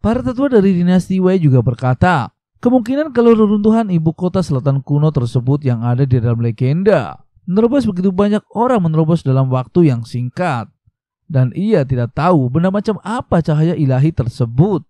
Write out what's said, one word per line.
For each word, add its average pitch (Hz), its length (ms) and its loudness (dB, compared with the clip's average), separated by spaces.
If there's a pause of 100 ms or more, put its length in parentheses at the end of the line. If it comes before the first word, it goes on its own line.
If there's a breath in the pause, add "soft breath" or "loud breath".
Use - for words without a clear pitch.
Para 226 160 0
tetua 254 320 -2
dari 196 240 4
dinasti 180 480 0
Wei 185 160 2
juga 131 240 4
berkata, 127 720 -2 (240)
kemungkinan 254 560 -2
kalau 233 240 4
reruntuhan 214 560 2
ibu 165 160 0
kota 180 320 -4
selatan 135 400 -2
kuno 151 320 0
tersebut 127 480 -2
yang 120 240 -2
ada 123 160 0
di 131 160 0
dalam 117 240 -2
legenda, 131 800 -2 (240)
menerobos 226 400 0
begitu 190 240 0
banyak 202 400 0
orang 233 320 0
menerobos 160 400 0
dalam 131 240 0
waktu 127 480 2
yang 117 80 -6
singkat. 123 640 -6 (640)
Dan 127 240 0
ia 185 320 0
tidak 123 320 -4
tahu 147 320 2
benda 170 240 -2
macam 202 320 -4
apa 208 400 -2
cahaya 156 320 0
ilahi 135 320 0
tersebut. 131 800 -2